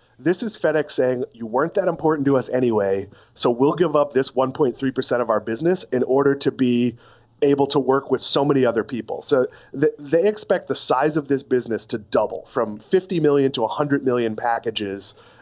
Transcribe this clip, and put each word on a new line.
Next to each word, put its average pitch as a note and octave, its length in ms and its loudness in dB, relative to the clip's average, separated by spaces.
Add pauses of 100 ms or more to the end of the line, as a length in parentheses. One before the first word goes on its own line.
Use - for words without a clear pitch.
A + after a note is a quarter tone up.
(220)
This E3+ 220 0
is A3 140 -6
FedEx D#3 340 0
saying, B2+ 400 0
"You A#2 140 -12
weren't C3 300 -2
that F#3 120 0
important D#3+ 380 0
to C#3 100 4
us B2 140 0
anyway, G#2 580 0 (280)
so - 140 0
we'll C3 240 2
give D#3+ 220 0
up C#3+ 160 2
this C3 240 -2
one C3 160 0
point C3+ 240 0
three C3 160 -4
percent B2 300 -2
of A2+ 80 -2
our G#2+ 100 2
business A#2 540 -2
in B2 100 0
order C#3 320 4
to C#3 160 -2
be A#2+ 460 0 (440)
able C#3+ 260 2
to C#3+ 120 0
work C3 320 0
with B2+ 80 0
so - 240 0
many C#3 220 2
other A2+ 180 0
people." - 380 -8
So B2+ 260 2 (320)
th-, D3 180 2
they D#3 300 0
expect G#3 400 -2
the C3+ 80 -2
size D3 400 0
of D3 140 -2
this C3+ 120 2
business A#2 440 -2
to A#2 140 -6
double G#2 480 -2
from G#2+ 320 -4
fifty F#3 420 -2
million C#3+ 320 2
to A#2+ 100 -2
a A2 60 -2
hundred C#3+ 340 -2
million A#2+ 320 0
packages, G#2+ 800 -4 (260)